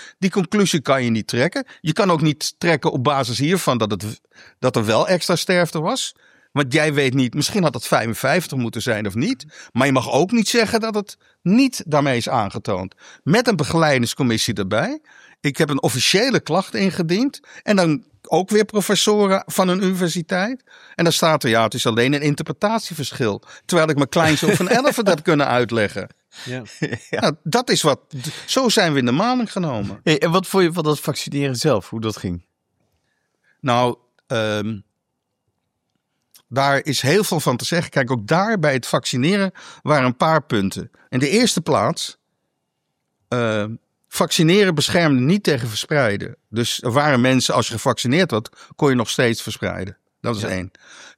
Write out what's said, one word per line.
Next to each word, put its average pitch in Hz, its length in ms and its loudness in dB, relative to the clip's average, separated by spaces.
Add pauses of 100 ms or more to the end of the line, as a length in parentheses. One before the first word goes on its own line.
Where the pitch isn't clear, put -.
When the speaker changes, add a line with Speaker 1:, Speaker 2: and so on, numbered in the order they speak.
(180)
Speaker 1:
die 185 120 0
conclusie 190 500 0
kan 135 240 0
je 117 60 2
niet 113 160 0
trekken. 165 380 0 (160)
Je 156 120 -2
kan 196 180 2
ook 165 100 2
niet - 380 -2
trekken 165 340 0
op 131 120 -4
basis 127 340 -2
hiervan 147 400 0
dat 107 120 0
het, 104 300 -8 (380)
dat 127 180 -2
er 113 80 2
wel 113 240 2
extra 180 280 0
sterfte 175 440 -2
was. 196 340 -6 (380)
Want 139 200 -2
jij 151 220 2
weet 135 200 0
niet, 127 200 0
misschien 160 280 -2
had 147 120 0
het 123 120 -10
vijfenvijftig 131 720 -2
moeten 113 240 -4
zijn 107 240 -2
of 92 80 -6
niet. 202 300 -4 (280)
Maar 127 140 2
je 143 60 2
mag 240 180 0
ook 151 200 2
niet 226 180 2
zeggen 226 320 0
dat 226 140 -4
het 202 220 -6 (260)
niet 247 440 2
daarmee 143 300 2
is 117 120 -4
aangetoond. 104 680 -4 (280)
Met 233 260 2
een 208 80 2
begeleidingscommissie 131 960 0
erbij. 107 460 -2 (400)
Ik 143 160 -2
heb 151 140 2
een 139 120 -2
officiële 190 580 0
klacht 175 340 -2
ingediend. 190 680 -2 (220)
En 208 140 2
dan 160 280 2 (240)
ook 180 220 0
weer 208 140 4
professoren 202 840 2
van 185 220 0
een 185 140 0
universiteit. 185 800 -2 (320)
En 170 100 0
dan 165 80 4
staat 160 300 2
er, 135 80 0
ja, 113 120 4
het 110 120 0
is 127 120 -4
alleen 120 260 2
een 143 100 0
interpretatieverschil. 151 1200 -4 (220)
Terwijl 160 240 2
ik 147 80 0
mijn 139 120 2
kleinzoon 160 480 2
van 180 180 -2
Speaker 2:
<laughs> 240 80 4
Speaker 1:
elf 285 140 2
het 214 120 0
heb 160 140 2
kunnen 147 240 2
uitleggen. 113 640 0 (360)
Speaker 2:
Ja. 123 180 -10 (180)
Speaker 1:
<laughs> 123 160 -4 (140)
Ja, 143 220 -2 (100)
dat 240 280 -2
is 170 120 2
wat, 143 180 2 (460)
zo 262 220 0
zijn 180 240 2
we 139 60 2
in 123 60 2
de 120 80 2
maling 233 400 0
genomen. 113 500 -4
Speaker 2:
Hey, 160 160 4
en 175 120 2
wat 185 160 0
vond 196 180 2
je 160 80 2
van 170 120 -4
dat 151 160 0
vaccineren 143 560 -4
zelf, 117 340 0
hoe 113 100 -8
dat 110 160 -4
ging? 87 280 -8 (1160)
Speaker 1:
Nou, 123 360 2 (300)
ehm, 107 500 -2 (1700)
daar 139 360 0
is 135 160 -2
heel 180 240 2
veel 165 160 -2
van 127 160 0
te - 80 -8
zeggen. 165 260 -4
Kijk, 131 200 -2
ook 110 160 -4
daar 196 320 0
bij 151 140 0
het 127 140 -4
vaccineren 170 640 -2 (300)
waren 135 220 2
een 123 120 0
paar 160 260 2
punten. 98 480 -2 (180)
In 127 100 -4
de 143 100 2
eerste 208 320 2
plaats, 131 560 -2 (1120)
eh, 110 360 -2 (440)
vaccineren 180 640 2
beschermde 147 460 2
niet 180 220 2
tegen 127 260 0
verspreiden. 110 680 -2 (140)
Dus 110 320 -4
er 123 100 -2
waren 143 280 4
mensen, 131 340 2
als 120 120 2
je - 60 -8
gevaccineerd 131 580 0
was, 110 120 -2 (340)
kon 147 140 2
je 127 60 2
nog 117 140 -2
steeds 117 320 0
verspreiden. 95 540 -8 (240)
Dat 117 160 -4
is 101 60 -6
Speaker 2:
Ja. 110 60 -6
Speaker 1:
één. 92 220 -6 (480)